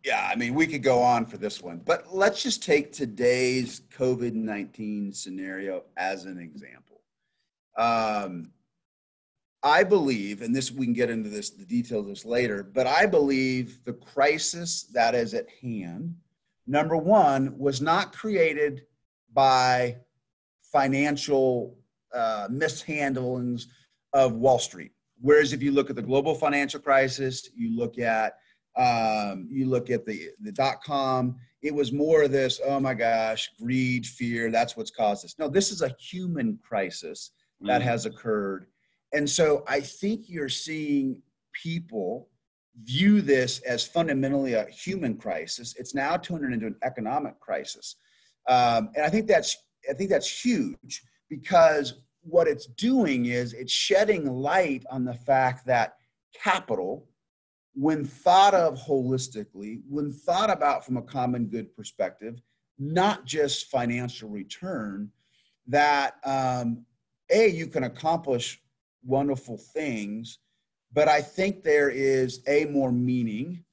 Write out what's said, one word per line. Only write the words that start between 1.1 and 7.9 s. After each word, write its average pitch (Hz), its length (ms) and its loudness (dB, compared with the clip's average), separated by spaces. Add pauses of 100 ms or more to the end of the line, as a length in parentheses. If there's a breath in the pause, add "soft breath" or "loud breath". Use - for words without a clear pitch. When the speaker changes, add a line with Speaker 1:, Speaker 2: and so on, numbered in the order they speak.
Speaker 1:
for 104 140 -12
this 98 240 -6
one, 87 160 -12
but 170 360 -4
let's 196 280 2
just 247 200 -4
take 151 300 2
today's 123 960 0
covid 123 460 -2
nineteen 104 800 -6
scenario 95 720 -8 (120)
as 92 300 -6
an 92 100 -14
example. 67 640 -20 (800)
Um, 107 760 -2 (1080)